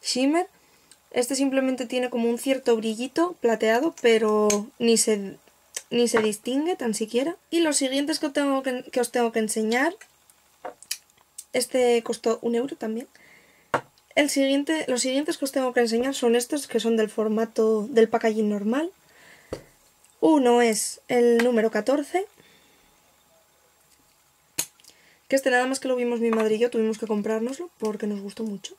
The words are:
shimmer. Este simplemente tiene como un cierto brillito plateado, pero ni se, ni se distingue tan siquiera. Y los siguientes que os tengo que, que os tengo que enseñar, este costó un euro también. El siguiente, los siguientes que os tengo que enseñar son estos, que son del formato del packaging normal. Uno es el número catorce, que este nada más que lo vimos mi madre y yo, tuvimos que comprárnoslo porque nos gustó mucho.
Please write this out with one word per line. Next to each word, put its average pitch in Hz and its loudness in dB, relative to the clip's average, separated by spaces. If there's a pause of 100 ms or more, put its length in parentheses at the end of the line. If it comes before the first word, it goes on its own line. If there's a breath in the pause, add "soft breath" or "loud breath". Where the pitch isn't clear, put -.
shimmer. 294 0 (640 soft breath)
Este 247 -2
simplemente 262 0
tiene 247 -2
como 233 0
un 240 -2
cierto 262 0
brillito 233 -2
plateado, 226 2
pero 214 2
ni 233 4
se, 202 0 (520)
ni 240 2
se 226 2
distingue 262 -2
tan 240 -4
siquiera. 240 -2 (120)
Y 339 0
los 302 2
siguientes 285 -2
que 311 -4
os 285 -4
tengo 277 0
que, 262 -4
que - -4
os 233 -2
tengo 233 0
que 226 -2
enseñar, 226 0 (1600)
este 247 2
costó 226 -2
un 233 -2
euro 269 -4
también. 226 -8 (1080 soft breath)
El 285 2
siguiente, 285 0
los 247 -2
siguientes 277 -2
que 285 -6
os 269 -8
tengo 254 -2
que 254 0
enseñar 240 0
son 240 2
estos, 254 -2
que 226 -2
son 226 0
del 220 0
formato 220 0
del 226 4
packaging 220 0
normal. 220 -2 (1300 loud breath)
Uno 247 4
es 226 -2
el 240 4
número 226 2
catorce, 285 -2 (3000 soft breath)
que 269 0
este 269 2
nada 247 2
más 262 -4
que - -8
lo 254 0
vimos 240 -2
mi 233 0
madre 220 2
y 214 -4
yo, 240 2
tuvimos 220 -2
que 220 -8
comprárnoslo 220 -4
porque 214 -6
nos 202 -6
gustó 202 -10
mucho. 208 -10